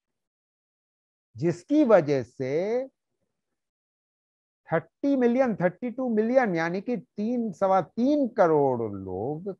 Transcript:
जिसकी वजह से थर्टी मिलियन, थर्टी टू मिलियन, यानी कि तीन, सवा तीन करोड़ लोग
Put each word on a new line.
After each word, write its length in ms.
जिसकी 460
वजह 400
से 640
थर्टी 420
मिलियन, 400
थर्टी 360
टू 180
मिलियन, 460
यानी 260
कि 160
तीन, 540
सवा 300
तीन 460
करोड़ 640
लोग 680